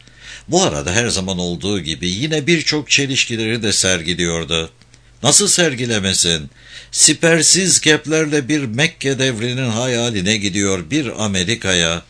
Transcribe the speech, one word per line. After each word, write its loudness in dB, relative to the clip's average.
Bu 4
arada -2
her 0
zaman -2
olduğu -2
gibi -4
yine -2
birçok 0
çelişkileri 0
de 0
sergiliyordu. 0
Nasıl 4
sergilemesin? 0
Sipersiz 4
keplerle 2
bir 0
Mekke -2
devrinin -2
hayaline 0
gidiyor, 0
bir -2
Amerika'ya. 0